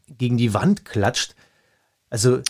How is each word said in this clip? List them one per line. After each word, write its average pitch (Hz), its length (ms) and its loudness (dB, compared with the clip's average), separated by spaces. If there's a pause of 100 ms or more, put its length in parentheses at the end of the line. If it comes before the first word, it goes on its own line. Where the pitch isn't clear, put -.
gegen 123 300 -2
die 117 160 2
Wand 151 320 0
klatscht. - 500 -4 (760)
Also 123 300 2 (100)